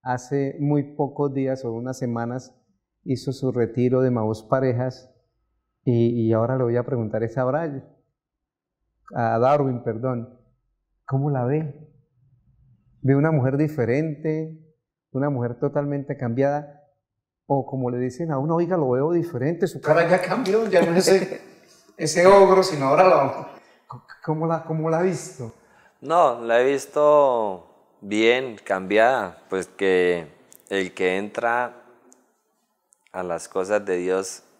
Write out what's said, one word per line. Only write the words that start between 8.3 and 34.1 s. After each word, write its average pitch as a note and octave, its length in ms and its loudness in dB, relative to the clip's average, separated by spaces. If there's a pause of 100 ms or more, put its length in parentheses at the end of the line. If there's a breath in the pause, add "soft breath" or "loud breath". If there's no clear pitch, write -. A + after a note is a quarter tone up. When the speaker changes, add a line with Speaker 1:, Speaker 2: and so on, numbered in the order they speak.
Speaker 1:
a A2+ 240 -2
Darwin, C3 440 2
perdón, A#2 560 -6 (680)
¿cómo C3+ 240 -2
la C3 140 -2
ve? D3 440 -6 (1120)
¿Ve C3+ 160 4
una D3 140 2
mujer C3+ 260 0
diferente, D#3 1000 -2 (540)
una C#3 180 -2
mujer A#2+ 280 -6
totalmente C#3+ 600 -4
cambiada? C3+ 560 -2 (720)
O C#3 180 0
como C3 260 -4
le B2 80 -4
dicen B2+ 320 -6
a C#3 80 -2
uno, D#3+ 180 0
"Oiga, F3 200 0
lo C#3+ 140 0
veo C3+ 220 0
diferente, E3+ 540 -2
su C3+ 140 -8
cara E3 260 2
ya F3+ 140 4
cambió, A3 480 -2
ya F3+ 160 4
no E3 100 0
es F3+ 140 4
ese, F#3 320 2 (300)
Speaker 2:
<laughs> - 260 -20
Speaker 1:
ese F3 300 2
ogro, F#3+ 360 8
sino D3 240 -2
ahora F3+ 220 6
lo". C#3+ 400 2 (760 loud breath)
¿Cómo D#3 220 -2
la, D#3+ 180 -2
cómo D#3+ 260 -4
la D#3+ 80 0
ha E3+ 40 0
visto? D3 520 -6 (480 soft breath)
Speaker 3:
No, C#3 420 2
la A#2 160 4
he C3 100 4
visto C3+ 920 2 (380)
bien, A2+ 600 2
cambiada, G2+ 760 0 (100)
pues F#2 200 -4
que F2+ 580 0 (420)
el F#2+ 240 -4
que F#2 240 0
entra A#2 680 -4 (1300)
a F#2 100 -10
las F2 260 -8
cosas G2+ 380 -2
de F#2 100 -2
Dios F#2 460 -4 (180)